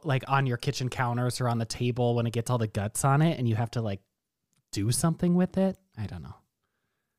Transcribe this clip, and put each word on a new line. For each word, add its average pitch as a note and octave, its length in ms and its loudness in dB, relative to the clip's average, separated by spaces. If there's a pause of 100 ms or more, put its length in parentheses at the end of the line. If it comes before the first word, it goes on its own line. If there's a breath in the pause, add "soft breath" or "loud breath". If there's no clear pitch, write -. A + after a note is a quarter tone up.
like, C3+ 220 0
on C3+ 200 2
your A#2+ 100 0
kitchen B2+ 320 -2
counters A#2+ 520 -2
or B2+ 80 0
on A#2 100 0
the A2+ 60 -2
table A#2+ 500 0
when A#2 100 0
it A#2 60 -2
gets A#2 180 -4
all B2+ 80 2
the A2+ 100 0
guts G#2 380 -4
on C#3 160 4
it D#3+ 160 4
and B2 100 0
you A2 80 2
have A#2 160 0
to, A#2+ 100 -4
like, G2+ 180 -4 (720)
do G2+ 180 0
something E3 460 2
with F3+ 220 2
it. F#3+ 200 2 (200)
I G#2+ 100 -6
don't F2 160 -10
know. D2+ 120 -16 (840)